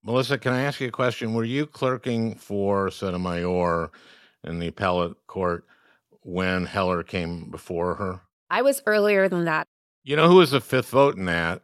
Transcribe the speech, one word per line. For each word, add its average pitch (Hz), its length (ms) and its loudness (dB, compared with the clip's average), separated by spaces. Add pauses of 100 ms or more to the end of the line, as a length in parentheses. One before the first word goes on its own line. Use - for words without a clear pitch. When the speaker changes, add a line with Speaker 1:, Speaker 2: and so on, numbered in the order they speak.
Speaker 1:
Melissa, 123 340 0
can 123 160 -2
I 127 100 0
ask 143 180 -4
you 131 80 -4
a - 20 -6
question? 117 420 -2
Were 113 120 0
you 135 200 -2
clerking 120 680 -4
for 98 560 -2
Sotomayor 87 1000 -2 (500)
in 85 160 -8
the 85 80 -4
appellate 87 500 -2 (120)
court 87 360 -4 (580)
when 92 440 -2
Heller 90 380 -2
came 85 480 -6
before 87 420 -4
her? 92 260 -8 (300)
Speaker 2:
I 208 120 0
was 269 220 2
earlier 208 440 4
than 175 160 0
that. 160 200 -2 (380)
Speaker 1:
You 143 140 -2
know 160 100 6
who 180 120 10
was 156 120 8
the 139 100 2
fifth 127 280 -2
vote 139 280 4
in 95 100 -4
that? 85 380 -2